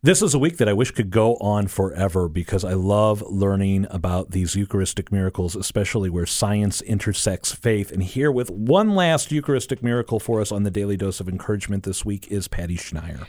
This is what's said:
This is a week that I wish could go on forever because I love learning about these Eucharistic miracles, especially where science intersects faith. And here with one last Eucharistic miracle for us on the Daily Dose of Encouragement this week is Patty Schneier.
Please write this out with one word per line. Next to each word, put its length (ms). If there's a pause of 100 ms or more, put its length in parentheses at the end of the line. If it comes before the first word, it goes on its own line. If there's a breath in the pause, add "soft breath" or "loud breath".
This 200
is 120
a 60
week 200
that 100
I 40
wish 180
could 180
go 320
on 260
forever 600
because 340
I 80
love 520
learning 640
about 420
these 240
Eucharistic 560
miracles, 460
especially 520
where 160
science 540
intersects 720
faith. 400
And 100
here 300
with 180
one 460
last 340
Eucharistic 540
miracle 380
for 180
us 140
on 100
the 80
Daily 240
Dose 240
of 80
Encouragement 560
this 220
week 260
is 160
Patty 300
Schneier. 520